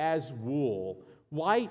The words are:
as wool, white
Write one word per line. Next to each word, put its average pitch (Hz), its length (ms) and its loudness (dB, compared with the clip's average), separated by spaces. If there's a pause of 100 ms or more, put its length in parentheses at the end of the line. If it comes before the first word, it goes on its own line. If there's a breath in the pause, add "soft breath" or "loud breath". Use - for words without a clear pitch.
as 156 320 0
wool, 113 680 -2 (300 loud breath)
white 190 400 2